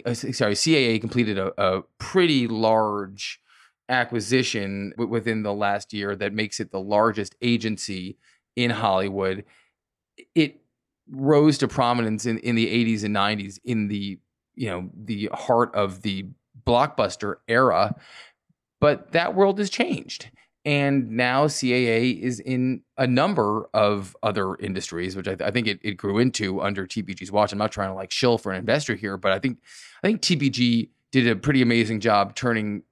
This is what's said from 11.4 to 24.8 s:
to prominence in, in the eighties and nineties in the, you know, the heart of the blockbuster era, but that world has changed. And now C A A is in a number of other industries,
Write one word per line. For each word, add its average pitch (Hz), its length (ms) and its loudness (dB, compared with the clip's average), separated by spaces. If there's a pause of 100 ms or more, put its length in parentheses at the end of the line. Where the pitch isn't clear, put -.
to 135 100 2
prominence 117 580 0
in, 113 120 0
in 120 180 -2
the 113 140 2
eighties 113 340 0
and 104 100 -2
nineties 101 520 -2
in 110 240 -2
the, 101 280 -6 (380)
you 117 140 -6
know, 90 240 -6
the 104 400 -6
heart 117 420 2
of 95 280 -2
the 95 220 -4 (400)
blockbuster 117 680 0 (140)
era, 113 460 4 (840)
but 147 320 2
that 175 240 0
world 196 240 4
has 202 100 -2
changed. - 600 -4 (340)
And 139 480 2
now 123 360 2
C 131 260 0
A 123 40 4
A 120 340 2
is 110 280 -4
in 127 440 -2 (140)
a 135 100 2
number 123 640 2
of 104 500 0
other 98 320 -2
industries, 92 640 -6